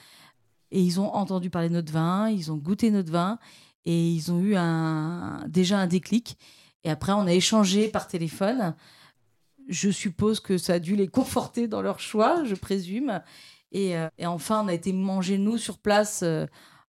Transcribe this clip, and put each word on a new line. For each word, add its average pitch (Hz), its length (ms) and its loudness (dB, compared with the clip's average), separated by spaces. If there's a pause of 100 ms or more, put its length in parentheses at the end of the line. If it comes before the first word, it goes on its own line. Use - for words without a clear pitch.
(720)
Et - 100 4
ils 180 180 2
ont 202 140 -2
entendu 185 360 -2
parler 170 180 0
de 170 60 0
notre 160 180 -2
vin, 180 360 0
ils 170 240 -2
ont 156 40 -2
goûté 202 340 0
notre 190 220 0
vin, 180 260 0 (460)
et 170 260 2
ils 165 200 -2
ont 175 100 2
eu 208 160 2
un, 160 920 -2
déjà 185 300 2
un 190 80 2
déclic. 190 500 -2 (480)
Et 160 60 -2
après, 156 220 -2
on 202 140 2
a 170 60 4
échangé 202 560 4
par 196 200 -4
téléphone. 190 680 -2 (920)
Je 196 220 0
suppose 208 500 0
que 185 180 -2
ça 170 160 0
a 175 40 2
dû 175 180 -2
les 190 120 2
conforter 240 600 0
dans 208 140 -4
leur 190 180 -4
choix, 277 440 2
je 208 100 -2
présume. 196 680 -4 (520)
Et, 185 240 -2
euh, 160 120 -4 (100)
et 175 80 -6
enfin, 214 380 -2
on 196 40 -2
a 175 60 0
été 175 180 -2
manger, 190 460 0
nous, 214 200 0
sur 220 200 -8
place, 208 460 2
euh, 156 220 0 (480)